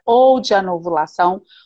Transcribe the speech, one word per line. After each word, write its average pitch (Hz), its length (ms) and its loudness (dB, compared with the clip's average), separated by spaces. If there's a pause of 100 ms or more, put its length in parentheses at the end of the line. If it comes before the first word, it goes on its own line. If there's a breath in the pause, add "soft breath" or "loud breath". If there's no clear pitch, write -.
ou 254 340 4
de - 140 -2
anovulação, 175 880 -4 (240 soft breath)